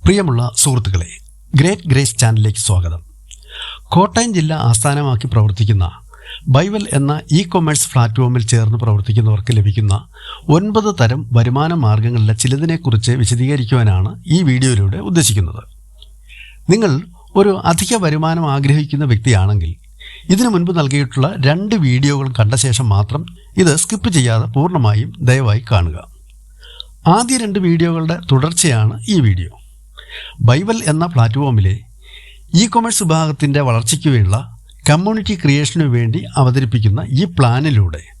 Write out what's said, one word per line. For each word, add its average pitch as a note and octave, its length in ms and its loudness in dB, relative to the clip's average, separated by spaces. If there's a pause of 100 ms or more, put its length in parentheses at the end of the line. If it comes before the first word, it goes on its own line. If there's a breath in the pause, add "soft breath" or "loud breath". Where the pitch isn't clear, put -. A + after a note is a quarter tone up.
പ്രിയമുള്ള C#3 480 0
സുഹൃത്തുക്കളെ, G#2 520 -2 (460)
ഗ്രേറ്റ് E3+ 360 0
ഗ്രേസ് C3+ 300 0
ചാനലിലേക്ക് A2 380 2
സ്വാഗതം. F2 420 -2 (920 loud breath)
കോട്ടയം G#3 400 0
ജില്ല D#3+ 200 0
ആസ്ഥാനമാക്കി C#3 720 0
പ്രവർത്തിക്കുന്ന G#2 640 0 (580 loud breath)
ബൈബിൾ G3 440 0
എന്ന C#3+ 280 -2 (100)
ഇ-കൊമേഴ്സ് E3+ 640 0
പ്ലാറ്റ്ഫോമിൽ B2 540 0
ചേർന്ന് A2+ 320 0
പ്രവർത്തിക്കുന്നവർക്ക് G#2+ 760 0
ലഭിക്കുന്ന G2+ 500 0 (420 loud breath)
ഒൻപത് G3+ 520 2
തരം A2+ 320 0
വരുമാന B2+ 420 2
മാർഗങ്ങളിലെ A2 600 0
ചിലതിനെക്കുറിച്ച് C#3 760 -2
വിശദീകരിക്കുവാനാണ് A#2+ 1120 0
ഈ F3 160 2
വീഡിയോയിലൂടെ B2+ 540 0
ഉദ്ദേശിക്കുന്നത്. A2+ 680 -2 (1120 loud breath)
നിങ്ങൾ F#3 300 2 (340 soft breath)
ഒരു G3 280 2
അധിക E3+ 320 0
വരുമാനം D#3+ 540 -2
ആഗ്രഹിക്കുന്ന C#3+ 540 0
വ്യക്തിയാണെങ്കിൽ G#2 720 0 (520 loud breath)
ഇതിനു G#3 200 2
മുൻപ് F3 300 0
നൽകിയിട്ടുള്ള C#3+ 560 0 (120)
രണ്ട് G3 280 0
വീഡിയോകൾ C#3 540 0 (120)
കണ്ട A2 140 2
ശേഷം B2 340 0
മാത്രം G#2 360 -2 (320 soft breath)
ഇത് F3+ 200 4
സ്കിപ്പ് A3 320 -4
ചെയ്യാതെ A#2+ 380 0
പൂർണ്ണമായും A#2+ 720 0
ദയവായി B2 500 0
കാണുക. F2 380 -2 (1000 loud breath)
ആദ്യ A#3 300 2
രണ്ട് G#3+ 220 -4
വീഡിയോകളുടെ E3+ 600 0 (140)
തുടർച്ചയാണ് C3 760 0
ഈ G3 120 2
വീഡിയോ. F#2 320 0 (880 loud breath)
ബൈബിൾ A#2+ 360 2 (100)
എന്ന D#3 200 0
പ്ലാറ്റ്ഫോമിലെ A#2 720 0 (760 loud breath)
ഇ-കൊമേഴ്സ് A3+ 480 2
വിഭാഗത്തിൻ്റെ D#3 580 0
വളർച്ചയ്ക്ക് B2+ 480 0
വേണ്ടിയുള്ള A2 480 0 (340)
കമ്മ്യൂണിറ്റി G3+ 440 0
ക്രിയേഷനു D3+ 500 0
വേണ്ടി A#2+ 400 0 (120)
അവതരിപ്പിക്കുന്ന B2 720 2
ഈ C#3 160 0
പ്ലാനിലൂടെ B2 760 0 (200)